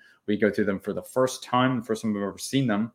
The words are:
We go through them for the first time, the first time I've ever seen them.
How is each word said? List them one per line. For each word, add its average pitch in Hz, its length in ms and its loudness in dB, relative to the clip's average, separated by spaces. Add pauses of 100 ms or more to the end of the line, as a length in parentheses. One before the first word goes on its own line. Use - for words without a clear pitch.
(260)
We 104 100 2
go 104 140 4
through 104 140 0
them 98 160 -2
for 104 120 -6
the 92 100 -6
first - 420 0
time, 127 340 2
the 113 60 -6
first 110 180 -4
time 107 140 0
I've 101 60 -4
ever 98 160 -6
seen 135 280 -2
them. 110 280 0